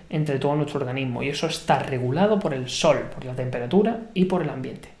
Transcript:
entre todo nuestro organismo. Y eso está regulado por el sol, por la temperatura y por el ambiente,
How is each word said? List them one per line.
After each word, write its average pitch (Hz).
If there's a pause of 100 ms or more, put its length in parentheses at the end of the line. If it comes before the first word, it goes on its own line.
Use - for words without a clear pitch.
(100)
entre 151
todo 143
nuestro 147
organismo. 127
Y 135
eso -
está 156
regulado 139
por 151
el 127
sol, -
por -
la 127
temperatura 131
y 185
por 180
el 147
ambiente, - (120)